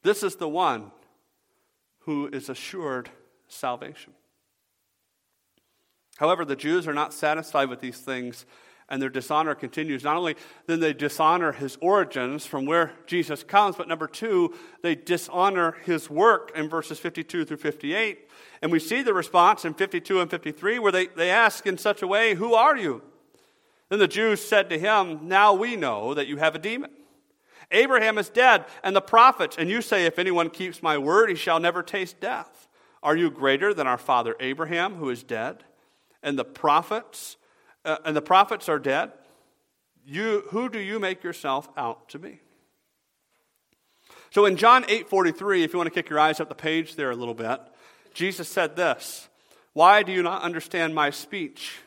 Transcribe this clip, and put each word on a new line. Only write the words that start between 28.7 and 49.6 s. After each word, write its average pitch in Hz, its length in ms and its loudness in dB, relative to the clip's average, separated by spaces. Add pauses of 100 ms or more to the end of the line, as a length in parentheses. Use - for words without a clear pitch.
and 196 100 0
the 190 60 6
prophets, 226 580 6
and 170 120 -2
you 233 100 0
say, 190 240 0
'If 165 140 0
anyone 175 320 0
keeps 185 320 -10
my 151 160 0
word, 190 320 4
he 180 40 -2
shall 165 240 0
never 170 240 0
taste 185 380 -8
death.' - 480 -10 (340)
Are 151 140 2
you 170 140 0
greater 139 420 0
than 156 140 -2
our 123 100 0
father 120 420 -2
Abraham, 165 580 -6
who 151 120 -8
is 120 140 -8
dead, 117 420 -8 (580)
and 143 160 -4
the 120 60 -4
prophets, - 920 -2 (480)
uh, 156 200 -2
and 156 100 -4
the 147 80 0
prophets 190 460 2
are 151 100 0
dead? 139 320 -2 (960)
You, 202 460 -4
who 240 180 -4
do 220 100 -8
you 202 220 -6
make 185 240 -4
yourself 143 520 -6
out 117 340 -8
to 147 80 -18
be?" 190 220 -20 (1900)
So 202 140 6
in 190 120 4
John 233 320 6
eight 220 200 -2
forty-three, 185 560 2
if 160 80 -4
you 180 60 -4
want 170 100 -2
to 160 60 -8
kick 170 160 -4
your 151 100 0
eyes 156 200 4
up 156 80 -4
the 135 60 -14
page 160 400 -4
there 139 160 -4
a 120 60 -4
little 120 180 -8
bit, 113 260 -4 (520)
Jesus 185 360 -6
said 165 280 -2
this, - 540 -4 (420)